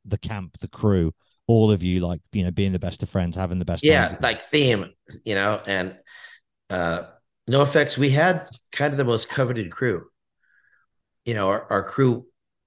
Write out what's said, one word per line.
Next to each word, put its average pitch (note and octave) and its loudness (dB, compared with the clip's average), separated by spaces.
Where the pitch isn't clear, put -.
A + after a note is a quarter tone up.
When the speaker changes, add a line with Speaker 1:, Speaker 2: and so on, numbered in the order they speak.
Speaker 1:
the G2+ -2
camp, G2 -10
the - -10
crew, F#2 2
all A2 6
of F#2 2
you, F2+ 0
like, F2 -4
you G2+ 0
know, F2+ 0
being G2 0
the F2+ -2
best F2 -8
of G2 -6
friends, F2 -2
having F#2 -4
the F2 -4
best E2+ -4
Speaker 2:
Yeah, C#3+ 4
Speaker 1:
times. - -12
Speaker 2:
like, A#2 -2
theme, B2 0
you G#2+ -2
know, G2+ 0
and, F#2+ -4
uh, E2+ -4
No C3 4
F C#3+ 2
X, D3 2
we C#3 2
had E3 2
kind C#3+ -2
of C3+ -4
the C#3 0
most A#2 -2
coveted A#2+ -2
crew. - -4
You A#2 -4
know, G2+ 0
our, G#2 -2
our G2+ 0
crew B2+ 0